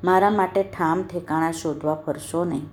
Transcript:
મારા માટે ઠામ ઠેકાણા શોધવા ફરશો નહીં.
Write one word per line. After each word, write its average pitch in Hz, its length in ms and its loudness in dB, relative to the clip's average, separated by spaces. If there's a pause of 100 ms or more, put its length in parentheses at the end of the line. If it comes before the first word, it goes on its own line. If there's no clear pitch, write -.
મારા 185 260 6
માટે 196 340 2
ઠામ 180 400 0
ઠેકાણા 165 480 -2
શોધવા 156 440 -2
ફરશો 156 500 -4
નહીં. 165 280 -4